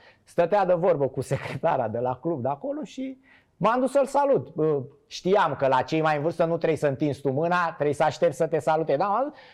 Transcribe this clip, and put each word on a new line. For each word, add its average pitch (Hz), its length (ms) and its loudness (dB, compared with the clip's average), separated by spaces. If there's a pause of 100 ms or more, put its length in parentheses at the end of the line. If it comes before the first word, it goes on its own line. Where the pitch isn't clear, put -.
(240)
Stătea 180 420 0
de 180 80 2
vorbă 160 340 2
cu 131 140 -6
secretara 139 680 -2
de 113 120 -4
la 123 220 -2
club 165 200 -4
de 117 60 -2
acolo 269 360 -6
și 262 360 -12 (380)
m-am 220 220 0
dus 262 120 0
să-l 277 140 4
salut. 269 480 0
Bă, 156 280 0 (260)
știam 180 480 0
că 135 120 0
la 131 140 4
cei 160 200 -2
mai 156 140 2
în 143 60 -2
vârstă 165 240 0
nu 165 120 -2
trebuie 160 200 0
să 151 100 -2
întinzi 139 340 -2
tu 135 100 0
mâna, 170 400 0
trebuie 147 240 -2
să 165 80 0
aștepți 156 340 2
să 165 100 2
te 151 120 0
salute. 156 360 0
Da, 165 100 0
m-am 208 180 0
dus, 294 140 -8 (160)